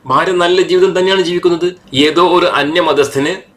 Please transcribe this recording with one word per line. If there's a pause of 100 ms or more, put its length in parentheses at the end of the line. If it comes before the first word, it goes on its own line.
ഭാര്യ
നല്ല
ജീവിതം
തന്നെയാണ്
ജീവിക്കുന്നത്. (200)
ഏതോ
ഒരു
അന്യമതസ്ഥന് (220)